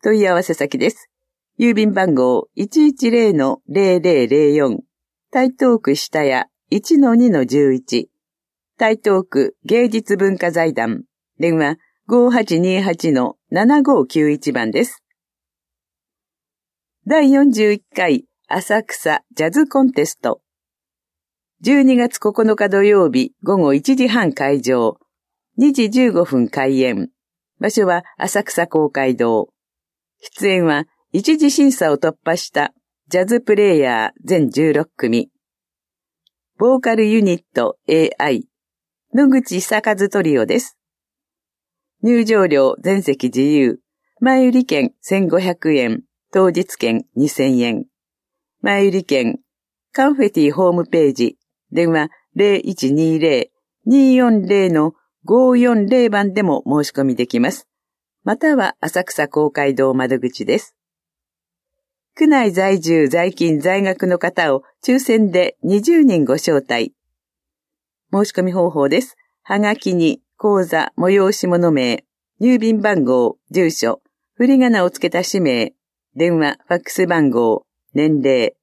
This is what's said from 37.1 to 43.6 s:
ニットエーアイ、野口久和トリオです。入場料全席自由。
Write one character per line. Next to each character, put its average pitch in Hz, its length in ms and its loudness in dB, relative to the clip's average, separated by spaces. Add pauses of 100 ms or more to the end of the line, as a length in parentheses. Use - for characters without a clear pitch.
ニ 180 180 0
ッ - 20 -18 (120)
ト 120 240 -2 (100)
エ 160 200 2
ー - 20 -2 (100)
ア 147 120 -2
イ、 - 160 -4 (640)
野 269 160 4
口 254 300 0
久 214 240 -4
和 214 120 0
ト 196 260 -2
リ 156 160 2
オ 110 80 2
で - 140 0
す。 - 180 -12 (1300)
入 233 220 2
場 208 220 2
料 139 360 2
全 196 180 0
席 131 260 -4
自 123 140 -2
由。 139 380 2 (400)